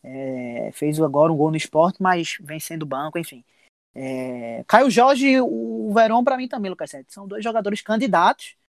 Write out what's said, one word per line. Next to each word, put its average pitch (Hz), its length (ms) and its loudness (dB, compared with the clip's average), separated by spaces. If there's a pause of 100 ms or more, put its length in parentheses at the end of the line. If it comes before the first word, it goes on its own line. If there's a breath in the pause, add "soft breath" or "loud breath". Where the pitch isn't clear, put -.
É, 127 680 -8
fez 151 260 -4
agora 151 320 4
um 156 60 0
gol 156 140 2
no 160 60 -2
Sport, 165 420 0
mas 180 420 0
vem 156 180 -12
sendo 160 260 -10
banco, 147 340 -6
enfim. 135 240 -12 (500)
É, 127 760 -8
Caio 254 220 6
Jorge 262 380 4
e 262 140 4
o 226 520 -4
Verón, 226 300 4
pra 262 140 0
mim 254 100 -8
também, 214 240 -6
Lucas 160 180 -10
Sete, 135 240 -20
são 196 140 -18
dois 208 160 -10
jogadores 214 380 -4
candidatos. 214 760 0 (140)